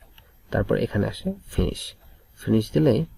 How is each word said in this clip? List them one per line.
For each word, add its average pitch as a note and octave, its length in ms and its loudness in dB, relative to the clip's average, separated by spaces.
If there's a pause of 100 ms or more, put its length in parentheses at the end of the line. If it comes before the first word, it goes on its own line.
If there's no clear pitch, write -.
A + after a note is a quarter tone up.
(520)
তারপর G#2 260 0
এখানে G#2+ 300 -2
আসে F#3 260 -6 (160)
ফিনিশ, - 440 -2 (440)
ফিনিশ A2 360 0
দিলেই D3+ 320 4 (120)